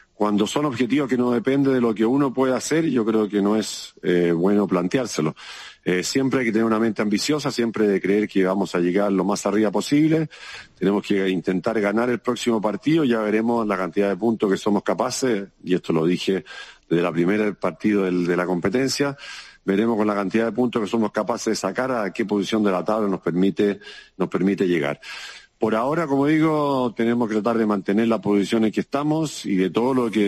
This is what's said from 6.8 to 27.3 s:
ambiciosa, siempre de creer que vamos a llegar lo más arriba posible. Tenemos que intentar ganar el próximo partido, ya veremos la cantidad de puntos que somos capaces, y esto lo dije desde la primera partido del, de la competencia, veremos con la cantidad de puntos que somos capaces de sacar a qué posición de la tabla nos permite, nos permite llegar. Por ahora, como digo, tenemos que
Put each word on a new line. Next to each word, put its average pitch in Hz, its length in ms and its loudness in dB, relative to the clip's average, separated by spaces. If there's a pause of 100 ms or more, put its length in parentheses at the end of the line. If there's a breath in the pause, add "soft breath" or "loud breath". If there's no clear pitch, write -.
ambiciosa, 131 500 -2
siempre 110 360 0
de 98 120 4
creer 104 300 2
que 92 160 2
vamos 95 300 -2
a 87 40 0
llegar 98 320 2
lo 92 140 2
más 101 220 -2
arriba 101 240 2
posible. 151 580 0 (480 loud breath)
Tenemos 98 260 0
que 98 240 0
intentar 95 540 -2
ganar 110 300 0
el 117 80 -2
próximo 113 420 -2
partido, 139 420 0
ya 117 160 2
veremos 113 480 0
la 101 80 0
cantidad 92 340 0
de 95 60 0
puntos 107 340 0
que 98 80 2
somos 104 260 0
capaces, 110 640 -2 (160)
y 90 100 0
esto 85 180 -2
lo 80 140 2
dije 92 400 0 (420 loud breath)
desde 85 160 2
la 85 80 -2
primera 98 420 0
partido 98 500 0
del, 90 240 0
de 87 100 0
la 90 80 0
competencia, 123 720 -2 (480 loud breath)
veremos 107 320 2
con 107 100 0
la 104 80 0
cantidad 101 300 0
de 113 80 -2
puntos 120 280 0
que 98 60 -4
somos 107 240 0
capaces 107 360 -4
de 107 80 0
sacar 120 360 -4
a 107 220 -4
qué 113 100 -4
posición 104 400 0
de 101 80 2
la 90 140 -2
tabla 107 240 0
nos 92 100 -2
permite, 98 600 0 (360 loud breath)
nos 87 140 -2
permite 92 380 0
llegar. 76 340 -2 (580 loud breath)
Por 107 160 0
ahora, 147 320 0
como 139 200 2
digo, 151 680 2
tenemos 120 340 0
que 110 60 -2